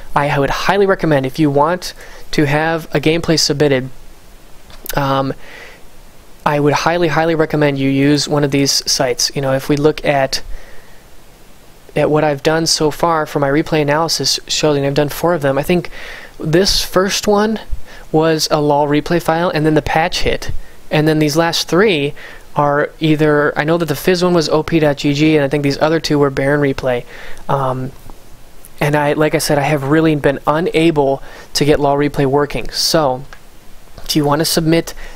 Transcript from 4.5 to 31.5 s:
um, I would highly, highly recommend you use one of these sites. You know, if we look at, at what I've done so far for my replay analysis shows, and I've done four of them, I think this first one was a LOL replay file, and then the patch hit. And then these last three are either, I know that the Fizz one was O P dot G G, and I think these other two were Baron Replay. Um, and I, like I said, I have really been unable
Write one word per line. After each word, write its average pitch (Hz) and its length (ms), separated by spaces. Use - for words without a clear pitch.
um, 135 380
I 147 160
would 143 140
highly, 170 340
highly 160 260
recommend 151 440
you 135 100
use 139 400
one 147 160
of 139 60
these 139 400
sites. 127 440
You 143 60
know, 135 140
if 135 160
we 147 60
look 151 280
at, 139 380
at 143 160
what 151 140
I've 143 180
done 160 240
so 156 240
far 165 340
for 151 140
my 139 100
replay 156 320
analysis 147 640
shows, 151 300
and 139 80
I've 143 100
done 147 140
four 165 240
of 160 80
them, 139 160
I 143 60
think 175 260
this 170 460
first - 420
one 208 320
was 160 380
a 151 100
LOL 147 260
replay 147 340
file, 170 280
and 156 160
then 156 100
the 147 80
patch - 380
hit. - 320
And 156 180
then 156 100
these 151 180
last 165 320
three 160 460
are 147 360
either, 151 580
I 147 60
know 165 140
that 170 80
the 143 100
Fizz 180 260
one 180 120
was 165 140
O 156 140
P 165 160
dot 147 200
G 147 160
G, 156 220
and 143 80
I 135 40
think 147 140
these 139 160
other 160 200
two 151 200
were 143 120
Baron 139 300
Replay. 131 440
Um, 131 440
and 147 160
I, 147 200
like 151 200
I 156 40
said, 143 200
I 143 40
have 139 220
really 156 300
been 143 320
unable 151 760